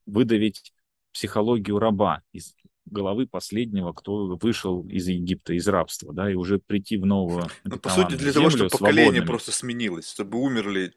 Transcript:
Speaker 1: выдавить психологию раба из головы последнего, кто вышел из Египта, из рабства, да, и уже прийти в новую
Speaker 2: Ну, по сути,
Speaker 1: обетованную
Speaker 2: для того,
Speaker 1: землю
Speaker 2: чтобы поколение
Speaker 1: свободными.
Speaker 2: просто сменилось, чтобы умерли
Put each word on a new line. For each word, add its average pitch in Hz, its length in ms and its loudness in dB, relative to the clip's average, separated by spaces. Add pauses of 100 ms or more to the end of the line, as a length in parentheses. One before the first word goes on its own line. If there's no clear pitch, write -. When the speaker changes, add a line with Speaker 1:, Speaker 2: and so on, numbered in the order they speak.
Speaker 1:
выдавить 110 680 0 (400)
психологию 104 680 0
раба 101 440 2 (100)
из - 220 -18 (320)
головы 101 400 -2
последнего, 101 680 -4
кто 98 440 -4
вышел 95 520 -2
из 92 200 -4
Египта, 90 440 -2
из 87 140 0
рабства, 87 460 0
да, 98 180 -2
и 95 40 -2
уже 92 240 0
прийти 104 380 -4
в 92 80 -2
новую 87 480 0 (160)
Speaker 2:
Ну, - 100 -8
по - 100 -6
сути, 185 260 2
Speaker 1:
обетованную - 0 -
Speaker 2:
для 139 180 0
того, 156 160 6
Speaker 1:
землю - 0 -
Speaker 2:
чтобы 110 200 2
поколение 101 520 6
Speaker 1:
свободными. - 0 -
Speaker 2:
просто 113 300 -2
сменилось, 117 580 -4
чтобы 107 300 -4
умерли 101 580 0